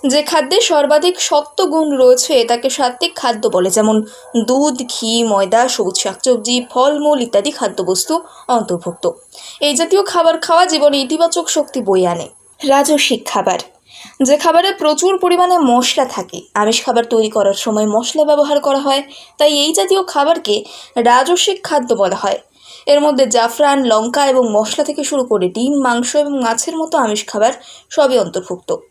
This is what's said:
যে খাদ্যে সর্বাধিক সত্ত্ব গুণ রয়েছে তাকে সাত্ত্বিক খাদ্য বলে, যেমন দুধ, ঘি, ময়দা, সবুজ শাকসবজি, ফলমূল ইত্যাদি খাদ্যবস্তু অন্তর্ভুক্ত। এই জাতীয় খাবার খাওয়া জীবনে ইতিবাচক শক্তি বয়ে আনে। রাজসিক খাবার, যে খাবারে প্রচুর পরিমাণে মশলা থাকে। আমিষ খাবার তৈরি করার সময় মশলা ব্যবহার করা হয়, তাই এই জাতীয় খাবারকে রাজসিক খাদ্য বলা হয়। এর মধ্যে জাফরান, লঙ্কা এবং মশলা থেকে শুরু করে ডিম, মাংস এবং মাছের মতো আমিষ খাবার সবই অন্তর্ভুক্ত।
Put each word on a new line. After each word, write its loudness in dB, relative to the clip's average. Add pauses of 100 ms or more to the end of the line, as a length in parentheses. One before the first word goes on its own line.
যে 2
খাদ্যে 0
সর্বাধিক 2
সত্ত্ব -2
গুণ 0
রয়েছে 4
তাকে -2
সাত্ত্বিক -4
খাদ্য -2
বলে, 0
যেমন 2 (420)
দুধ, 0
ঘি, -2
ময়দা, 2
সবুজ -4
শাকসবজি, -2
ফলমূল 0
ইত্যাদি -2
খাদ্যবস্তু -4 (260)
অন্তর্ভুক্ত। -2 (500)
এই 0
জাতীয় 2
খাবার 0
খাওয়া 2
জীবনে 2
ইতিবাচক -2
শক্তি -4
বয়ে 2
আনে। -6 (360)
রাজসিক 0
খাবার, -2 (600)
যে 2
খাবারে 2
প্রচুর 0
পরিমাণে 2
মশলা 2
থাকে। -12 (120)
আমিষ 0
খাবার 0
তৈরি 0
করার 0
সময় -2
মশলা 0
ব্যবহার 2
করা 0
হয়, -2 (340)
তাই 2
এই 0
জাতীয় 2
খাবারকে -2 (320)
রাজসিক 2
খাদ্য -2
বলা 0
হয়। -4 (460)
এর 4
মধ্যে 2
জাফরান, 2
লঙ্কা 0
এবং 2
মশলা 0
থেকে -4
শুরু -2
করে 0
ডিম, -2
মাংস -2
এবং 0
মাছের -4
মতো -2
আমিষ -2
খাবার 0 (380)
সবই 2
অন্তর্ভুক্ত। -6 (160)